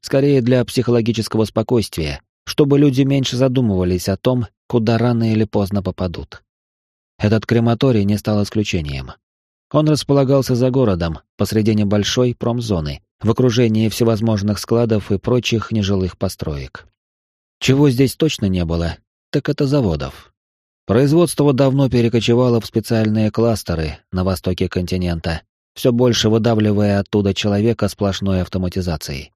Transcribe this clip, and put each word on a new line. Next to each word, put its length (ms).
Скорее 400
для 240
психологического 800
спокойствия, 760
чтобы 320
люди 240
меньше 340
задумывались 720
о 80
том, 300
куда 300
рано 340
или 120
поздно 380
попадут. 600
Этот 280
крематорий 580
не 140
стал 240
исключением. 720
Он 160
располагался 680
за 160
городом, 500
посреди 380
небольшой 600
промзоны, 680
в 100
окружении 580
всевозможных 680
складов 520
и 80
прочих 540
нежилых 460
построек. 680
Чего 320
здесь 240
точно 320
не 180
было, 340
так 180
это 180
заводов. 680
Производство 680
давно 360
перекочевало 720
в 60
специальные 680
кластеры 680
на 100
востоке 460
континента, 720
все 160
больше 380
выдавливая 720
оттуда 340
человека 540
сплошной 540
автоматизацией. 920